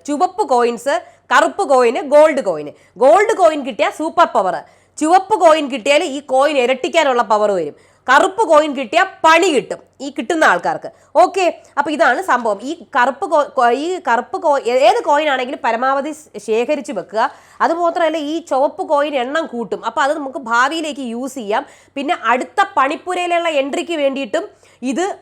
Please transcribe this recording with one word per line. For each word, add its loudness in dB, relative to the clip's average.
ചുവപ്പ് -2
കോയിൻസ്, 0
കറുപ്പ് 2
കോയിന്, 2
ഗോൾഡ് 6
കോയിന്. -6
ഗോൾഡ് 4
കോയിൻ 2
കിട്ടിയാൽ -2
സൂപ്പർ 0
പവർ, 0
ചുവപ്പ് 2
കോയിൻ 4
കിട്ടിയാൽ 2
ഈ -8
കോയിൻ 0
ഇരട്ടിക്കാനുള്ള 0
പവർ 0
വരും. -4
കറുപ്പ് 4
കോയിൻ 4
കിട്ടിയാൽ 0
പണി 6
കിട്ടും -2
ഈ -8
കിട്ടുന്ന 0
ആൾക്കാർക്ക്. 0
ഓക്കെ, 2
അപ്പോൾ -4
ഇതാണ് 0
സംഭവം. -2
ഈ -10
കറുപ്പ് 0
കോ-, 2
കോ-, 2
ഈ -6
കറുപ്പ് -2
കോ-, 0
ഏ-, 0
ഏത് 2
കോയിൻ 2
ആണെങ്കിലും -4
പരമാവധി -2
സ്-, -16
ശേഖരിച്ച് -2
വെക്കുക. -4
അതുമാത്രമല്ല, 0
ഈ -4
ചുവപ്പ് -2
കോയിൻ 0
എണ്ണം -2
കൂട്ടും. -8
അപ്പോൾ -2
അത് 0
നമുക്ക് -10
ഭാവിയിലേക്ക് -2
യൂസ് -8
ചെയ്യാം. -4
പിന്നെ -4
അടുത്ത 0
പണിപ്പുരയിലുള്ള -2
എൻട്രിക്ക് -2
വേണ്ടിയിട്ടും -4
ഇത് -4